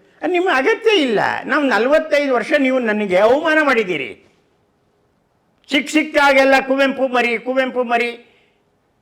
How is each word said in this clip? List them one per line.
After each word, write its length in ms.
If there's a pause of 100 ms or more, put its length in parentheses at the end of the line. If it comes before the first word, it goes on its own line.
(260)
ನಿಮ್ಮ 260
ಅಗತ್ಯ 500
ಇಲ್ಲ. 180 (240)
ನಾವು 200
ನಲವತ್ತೈದು 680
ವರ್ಷ 240
ನೀವು 200
ನನಗೆ 380
ಅವಮಾನ 460
ಮಾಡಿದ್ದೀರಿ. 760 (1300)
ಸಿಕ್ 200
ಸಿಕ್ಕಾಗೆಲ್ಲ 640 (120)
"ಕುವೆಂಪು 420
ಮರಿ, 300
ಕುವೆಂಪು 440
ಮರಿ" 460 (720)